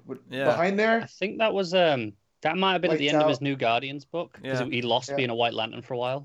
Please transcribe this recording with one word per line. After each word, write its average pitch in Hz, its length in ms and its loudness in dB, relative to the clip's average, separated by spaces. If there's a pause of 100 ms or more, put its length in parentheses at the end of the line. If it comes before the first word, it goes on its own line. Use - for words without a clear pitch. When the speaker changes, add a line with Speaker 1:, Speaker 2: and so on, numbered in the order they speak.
Speaker 1:
W-, 131 220 -12
Speaker 2:
Yeah. 131 160 -4
Speaker 1:
behind 190 340 2
there. 226 220 2
Speaker 3:
I - 60 -10
think 196 320 -6
that 220 140 2
was, 185 200 -2
um, 143 400 2 (280)
that 156 160 0
might 190 140 2
have 180 100 2
been 170 100 2
at 156 80 2
the 143 80 0
Speaker 1:
Lights 147 60 2
Speaker 3:
end 151 80 4
of 151 40 6
Speaker 1:
out. 156 60 4
Speaker 3:
his 135 100 -4
New 139 160 -2
Guardians 131 480 0
book, 127 360 -8
'cause 131 200 -2
Speaker 2:
Yeah. 123 80 -2
Speaker 3:
he 120 120 -2
lost 120 280 0
Speaker 1:
Yeah. 139 80 -4
Speaker 3:
being 127 120 0
a 117 60 -4
White 117 180 0
Lantern 113 280 -6
for 131 120 -12
a 123 40 -4
while. 127 280 -4